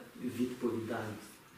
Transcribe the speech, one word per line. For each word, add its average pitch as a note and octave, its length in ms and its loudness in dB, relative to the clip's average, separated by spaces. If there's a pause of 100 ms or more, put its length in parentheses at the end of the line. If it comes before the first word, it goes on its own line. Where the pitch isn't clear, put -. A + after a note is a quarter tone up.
(400)
відповідальність. A2+ 880 2 (280)